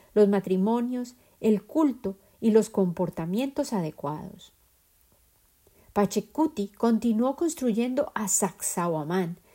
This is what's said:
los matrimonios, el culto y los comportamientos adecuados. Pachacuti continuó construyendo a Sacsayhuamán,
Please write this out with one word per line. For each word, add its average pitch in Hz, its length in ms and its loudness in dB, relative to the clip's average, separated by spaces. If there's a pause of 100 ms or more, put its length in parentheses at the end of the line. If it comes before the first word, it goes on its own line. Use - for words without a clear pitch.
(140)
los 208 140 6
matrimonios, 226 880 0 (240)
el 214 240 2
culto 262 540 -2 (240)
y 226 100 4
los 214 180 6
comportamientos 190 1000 -2
adecuados. 156 800 -6 (1400)
Pachacuti 202 760 0 (100)
continuó 233 600 2
construyendo 254 800 -2
a 214 120 -4
Sacsayhuamán, 175 1120 -2 (160)